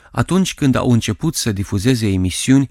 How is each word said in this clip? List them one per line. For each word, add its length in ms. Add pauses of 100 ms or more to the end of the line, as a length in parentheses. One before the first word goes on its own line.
(120)
atunci 420
când 220
au 160
început 440
să 160
difuzeze 560
emisiuni 640